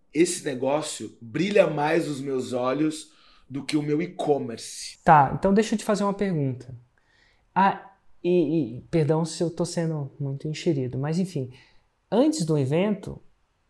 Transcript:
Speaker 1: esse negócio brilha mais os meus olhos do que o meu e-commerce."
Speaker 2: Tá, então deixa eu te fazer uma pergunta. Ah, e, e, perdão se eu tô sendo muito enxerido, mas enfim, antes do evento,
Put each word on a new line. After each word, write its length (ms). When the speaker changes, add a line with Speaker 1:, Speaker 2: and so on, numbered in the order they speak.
Speaker 1:
esse 320
negócio 760
brilha 480
mais 400
os 140
meus 320
olhos 600
do 160
que 140
o 40
meu 200
e-commerce." 1000
Speaker 2:
Tá, 300
então 200
deixa 220
eu 40
te 60
fazer 180
uma 120
pergunta. 600
Ah, 380
e, 580
e, 100
perdão 340
se 200
eu 80
tô 120
sendo 560
muito 280
enxerido, 500
mas 220
enfim, 340
antes 320
do 140
evento, 640